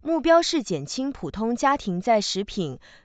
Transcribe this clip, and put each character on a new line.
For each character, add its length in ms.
目 180
标 220
是 180
减 240
轻 260
普 200
通 240
家 200
庭 260
在 200
食 220
品、 340